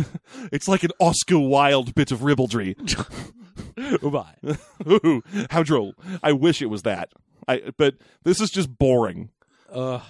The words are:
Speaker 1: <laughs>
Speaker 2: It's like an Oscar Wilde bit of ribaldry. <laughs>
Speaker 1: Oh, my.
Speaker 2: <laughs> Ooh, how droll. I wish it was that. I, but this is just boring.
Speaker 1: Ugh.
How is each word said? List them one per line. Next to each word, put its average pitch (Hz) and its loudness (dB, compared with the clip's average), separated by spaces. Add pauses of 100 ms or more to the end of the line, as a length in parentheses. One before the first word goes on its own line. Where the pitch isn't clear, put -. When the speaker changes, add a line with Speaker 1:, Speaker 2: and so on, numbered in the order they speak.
Speaker 1:
<laughs> 147 2 (480)
Speaker 2:
It's - -4
like 190 2
an 170 0 (100)
Oscar 170 4
Wilde 139 4
bit 143 2
of 120 -6
ribaldry. 120 0
<laughs> 262 -10 (1160)
Speaker 1:
Oh, 143 -2
my. 139 -6
Speaker 2:
<laughs> 147 -8
Ooh, 160 4 (280)
how 165 2
droll. 135 0 (280)
I 151 2
wish 147 2
it 131 -4
was 107 -6
that. 92 -4 (360)
I, 127 -2 (140)
but 139 4 (300)
this 175 2
is 214 0
just 143 -4
boring. 113 2 (420)
Speaker 1:
Ugh. 127 -6